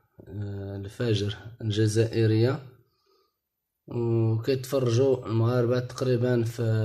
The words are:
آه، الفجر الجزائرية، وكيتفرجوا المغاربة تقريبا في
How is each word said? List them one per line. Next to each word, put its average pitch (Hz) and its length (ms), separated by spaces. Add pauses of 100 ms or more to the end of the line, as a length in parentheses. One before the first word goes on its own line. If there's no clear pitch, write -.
(280)
آه، 101 480
الفجر 104 600 (240)
الجزائرية، 110 1040 (1200)
وكيتفرجوا 120 1400
المغاربة 120 540
تقريبا 123 640
في 117 180 (220)